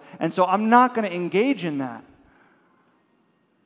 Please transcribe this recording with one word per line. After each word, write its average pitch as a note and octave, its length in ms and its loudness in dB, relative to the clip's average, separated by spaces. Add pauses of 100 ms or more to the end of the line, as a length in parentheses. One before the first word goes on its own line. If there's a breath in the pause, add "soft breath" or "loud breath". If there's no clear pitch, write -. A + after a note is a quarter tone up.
(200 loud breath)
and E3 120 -2
so F3+ 140 2
I'm G3+ 240 0
not B3 240 6
gonna A3 140 -2
engage F3+ 580 -2
in D3 140 -4
that. A#2+ 240 -8 (1600 soft breath)